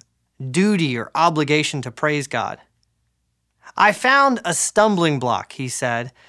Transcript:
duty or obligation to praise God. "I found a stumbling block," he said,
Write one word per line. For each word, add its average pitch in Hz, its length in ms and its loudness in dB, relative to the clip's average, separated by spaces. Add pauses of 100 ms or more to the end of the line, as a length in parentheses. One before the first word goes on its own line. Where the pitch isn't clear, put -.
(520)
duty 165 460 2
or 113 180 -8
obligation 151 680 0
to 123 100 -10
praise 147 360 -2
God. 104 320 -6 (1160)
"I 208 160 4
found 262 540 2
a 170 80 -2
stumbling 170 640 2
block," 117 340 -2
he 131 140 -8
said, 120 440 -4 (180)